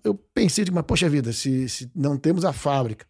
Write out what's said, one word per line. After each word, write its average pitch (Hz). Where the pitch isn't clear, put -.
eu 208
pensei, 214
digo, 180
"Mas, 170
poxa 185
vida, 127
se, 131
se 120
não 143
temos 165
a 156
fábrica 135